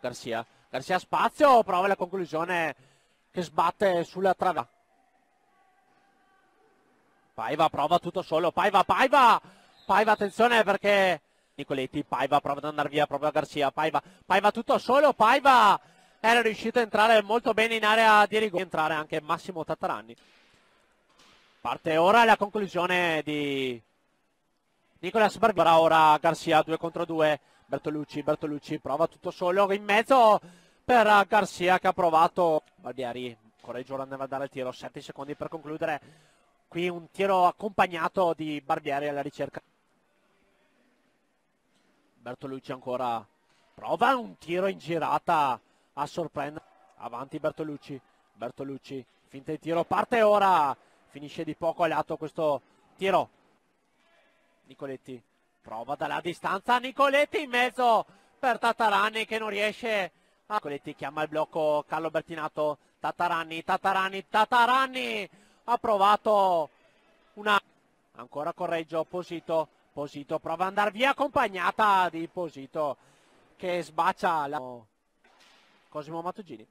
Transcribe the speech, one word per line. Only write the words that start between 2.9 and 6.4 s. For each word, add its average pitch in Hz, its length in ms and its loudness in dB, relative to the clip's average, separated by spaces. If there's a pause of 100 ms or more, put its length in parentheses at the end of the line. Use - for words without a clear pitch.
che 185 120 -6
sbatte 175 600 0
sulla 185 320 0
trave. 160 320 -2 (2750)